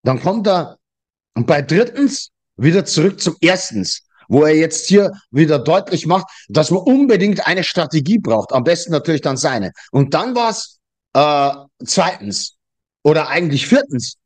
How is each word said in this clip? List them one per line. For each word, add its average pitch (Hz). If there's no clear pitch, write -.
Dann 131
kommt 220
er 175
bei 147
drittens 240
wieder 165
zurück 190
zum 160
erstens, 160
wo 143
er 156
jetzt 160
hier 196
wieder 147
deutlich 175
macht, 180
dass 151
man 185
unbedingt 226
eine 175
Strategie 160
braucht. 113
Am 131
besten 170
natürlich 147
dann 135
seine. 123
Und 139
dann 233
war's, -
äh, 143
zweitens 165
oder 151
eigentlich 151
viertens. 277